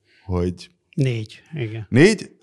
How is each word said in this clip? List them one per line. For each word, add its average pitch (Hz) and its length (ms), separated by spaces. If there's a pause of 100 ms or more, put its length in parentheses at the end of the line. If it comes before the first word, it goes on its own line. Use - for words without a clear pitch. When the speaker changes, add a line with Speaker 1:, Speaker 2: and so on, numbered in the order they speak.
(240)
Speaker 1:
hogy 90 460 (240)
Speaker 2:
Négy, 120 480 (120)
igen. 113 340
Speaker 1:
négy? 180 420 (120)